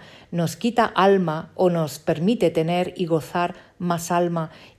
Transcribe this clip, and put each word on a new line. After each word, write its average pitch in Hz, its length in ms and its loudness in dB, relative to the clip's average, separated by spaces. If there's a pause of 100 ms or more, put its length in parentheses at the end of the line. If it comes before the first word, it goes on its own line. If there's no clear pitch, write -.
(320)
nos 165 240 -2
quita 233 300 0
alma 180 720 2
o 180 140 2
nos 165 300 -2
permite 170 520 0
tener 175 440 -2
y 185 100 -4
gozar 175 500 -2 (220)
más 175 340 -4
alma, 170 400 0 (280)